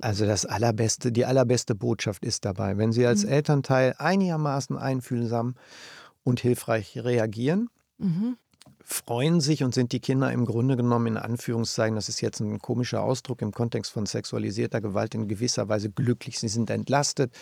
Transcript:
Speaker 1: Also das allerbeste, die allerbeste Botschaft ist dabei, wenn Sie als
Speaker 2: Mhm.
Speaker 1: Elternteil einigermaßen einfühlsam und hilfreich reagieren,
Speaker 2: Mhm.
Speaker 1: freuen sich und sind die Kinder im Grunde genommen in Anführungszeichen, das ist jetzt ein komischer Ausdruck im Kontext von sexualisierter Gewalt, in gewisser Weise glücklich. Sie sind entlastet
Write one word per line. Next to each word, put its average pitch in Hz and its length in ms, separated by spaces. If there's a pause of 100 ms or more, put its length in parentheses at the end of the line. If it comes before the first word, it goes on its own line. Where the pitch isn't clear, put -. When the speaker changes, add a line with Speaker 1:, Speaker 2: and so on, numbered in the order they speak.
Speaker 1:
Also 104 260
das 101 180
allerbeste, 113 680
die 120 120
allerbeste 127 500
Botschaft 107 500
ist - 200
dabei, 98 340
wenn 113 140
Sie 123 140
als 202 180
Speaker 2:
Mhm. 131 60
Speaker 1:
Elternteil 135 680
einigermaßen 151 760
einfühlsam 120 760 (720)
und 123 160
hilfreich 120 580
reagieren, 120 720 (300)
Speaker 2:
Mhm. 202 380 (460)
Speaker 1:
freuen 151 580
sich 147 220
und 123 120
sind 123 180
die 123 80
Kinder 131 320
im 123 140
Grunde 123 300
genommen 120 300
in 110 100
Anführungszeichen, 113 800
das 104 140
ist 120 120
jetzt 117 200
ein 107 180
komischer 117 440
Ausdruck 123 380
im 107 120
Kontext 117 400
von 107 140
sexualisierter 110 720
Gewalt, 107 340
in 110 140
gewisser 110 400
Weise 107 220
glücklich. 120 480
Sie 117 100
sind 107 220
entlastet 123 720